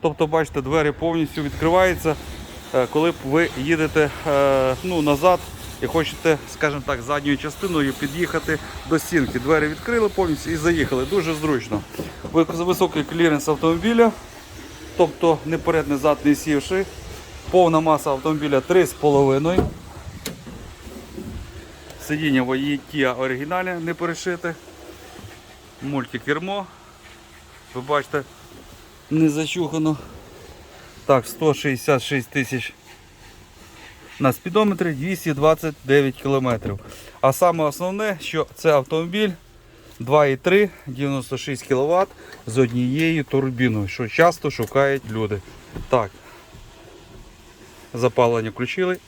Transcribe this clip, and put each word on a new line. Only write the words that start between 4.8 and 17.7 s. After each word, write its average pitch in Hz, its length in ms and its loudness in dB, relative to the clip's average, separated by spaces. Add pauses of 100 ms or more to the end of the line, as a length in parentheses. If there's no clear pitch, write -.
ну, 175 180 0
назад 151 380 4 (420)
і 131 40 -2
хочете, 156 520 0 (140)
скажімо 143 340 -2
так, 131 160 -4
задньою 143 360 -2
частиною 151 540 -2
під'їхати 151 680 -4 (300)
до 156 100 2
стінки. 139 400 0
Двері 151 300 2
відкрили 220 400 0
повністю 165 420 -2
і 165 60 -2
заїхали. 151 480 0
Дуже 160 300 0
зручно. 123 460 -2 (520)
Вик-, 165 320 2
високий 175 400 2
кліренс 160 440 2
автомобіля, 170 640 4 (840)
тобто 165 480 4
не 160 140 -2
перед, 160 300 0
не 143 80 0
зад, 143 280 2
не 147 100 6
сівши. 151 500 -2 (680)
Повна 170 300 6